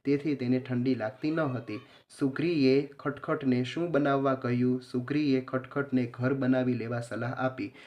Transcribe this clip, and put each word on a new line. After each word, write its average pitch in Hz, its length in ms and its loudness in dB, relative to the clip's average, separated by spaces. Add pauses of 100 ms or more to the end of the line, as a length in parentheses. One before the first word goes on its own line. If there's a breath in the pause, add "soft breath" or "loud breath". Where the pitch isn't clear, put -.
તેથી 143 300 0
તેને 127 240 0
ઠંડી 123 360 0
લાગતી 110 360 -4
ન 165 160 0
હતી. 117 320 -6 (320 loud breath)
સુગ્રીએ 139 640 2 (240)
ખટખટને 135 640 0
શું 165 280 -2
બનાવવા 143 440 2
કહ્યું? 127 460 0
સુગ્રીએ 131 600 0
ખટખટને 127 640 -2
ઘર 123 280 -2
બનાવી 127 400 2
લેવા 117 280 -4
સલાહ 117 360 -6
આપી. 127 340 -4 (160 loud breath)